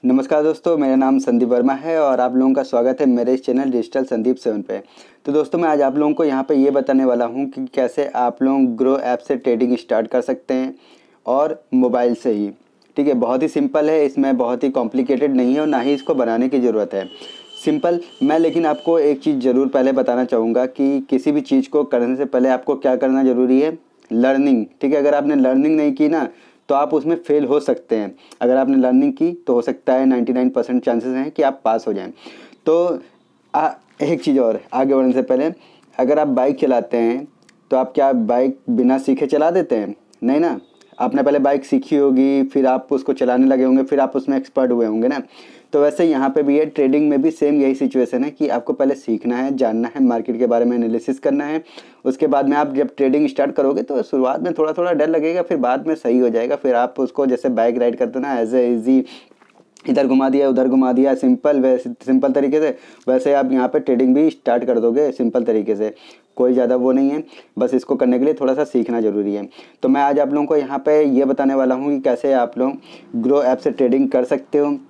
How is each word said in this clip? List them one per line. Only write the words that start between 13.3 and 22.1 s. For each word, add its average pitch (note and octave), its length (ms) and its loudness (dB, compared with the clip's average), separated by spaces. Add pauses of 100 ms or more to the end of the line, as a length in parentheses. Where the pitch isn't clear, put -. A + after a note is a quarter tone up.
ही D#3+ 40 -2
सिंपल D3 420 0
है, D#3 160 2
इसमें C3+ 320 0
बहुत B2 260 -2
ही C#3 60 0
कॉम्प्लिकेटेड C3 680 -2
नहीं B2+ 180 2
है D3 80 0
और D#3 60 -2
ना C#3+ 120 0
ही C#3 140 0
इसको C#3 200 -4
बनाने B2 360 0
की C#3 100 0
ज़रूरत A2 340 0
है, F#2+ 160 -6 (560)
सिंपल। E3 340 0 (240)
मैं D3+ 160 2
लेकिन E3 260 0
आपको D#3+ 340 0
एक D3 200 0
चीज़ D3 180 -2
ज़रूर C3 300 2
पहले C3 240 2
बताना B2+ 340 0
चाहूँगा A#2 400 0
कि C3+ 440 -2
किसी C3+ 220 0
भी D3 100 0
चीज़ C3+ 280 0
को D3 140 0
करने B2 320 0